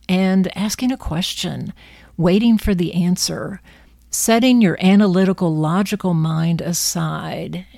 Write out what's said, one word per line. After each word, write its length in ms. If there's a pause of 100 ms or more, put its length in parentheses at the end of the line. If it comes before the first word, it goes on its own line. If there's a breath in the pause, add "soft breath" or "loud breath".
and 480
asking 340
a 60
question, 760 (440 loud breath)
waiting 400
for 160
the 220
answer, 640 (500 soft breath)
setting 500
your 200
analytical, 760
logical 580
mind 480
aside, 1040 (120)